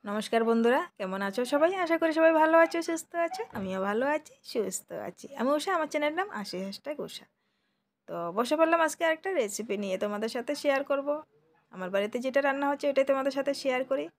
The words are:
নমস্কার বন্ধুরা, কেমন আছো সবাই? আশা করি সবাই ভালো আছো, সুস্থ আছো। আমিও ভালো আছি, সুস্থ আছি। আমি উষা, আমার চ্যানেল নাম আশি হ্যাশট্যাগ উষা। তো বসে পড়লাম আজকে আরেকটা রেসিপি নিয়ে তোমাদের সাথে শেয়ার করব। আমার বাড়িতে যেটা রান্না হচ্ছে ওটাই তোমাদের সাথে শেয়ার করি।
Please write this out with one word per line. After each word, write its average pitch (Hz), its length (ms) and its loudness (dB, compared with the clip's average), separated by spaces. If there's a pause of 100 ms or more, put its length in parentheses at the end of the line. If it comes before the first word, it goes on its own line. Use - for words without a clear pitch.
নমস্কার 214 400 0
বন্ধুরা, 233 360 4 (160)
কেমন 190 260 -6
আছো 196 220 -2
সবাই? 285 320 4
আশা 330 220 2
করি 330 140 2
সবাই 320 220 6
ভালো 320 240 6
আছো, 330 240 4
সুস্থ 330 360 -4
আছো। 349 240 -2 (100)
আমিও 190 300 -6
ভালো 208 240 0
আছি, 302 280 -2 (100)
সুস্থ 196 440 -4 (140)
আছি। - 240 -12 (100)
আমি 247 140 0
উষা, 294 240 0
আমার 311 160 0
চ্যানেল 302 240 -2
নাম 381 180 -2
আশি 196 260 -8
হ্যাশট্যাগ 196 420 -8
উষা। - 260 -10 (800)
তো 170 60 -10 (180)
বসে 240 240 0
পড়লাম 330 240 4
আজকে 320 240 0
আরেকটা 320 280 0
রেসিপি 214 440 -2
নিয়ে 196 220 -4
তোমাদের 208 320 -2
সাথে 247 240 -6
শেয়ার 277 300 2
করব। 277 240 -2 (640)
আমার 185 180 -8
বাড়িতে 208 280 -2
যেটা 262 240 0
রান্না 277 260 0
হচ্ছে 285 200 -2
ওটাই 269 180 2
তোমাদের 269 280 0
সাথে 277 200 -2
শেয়ার 254 300 -2
করি। 269 200 -4 (140)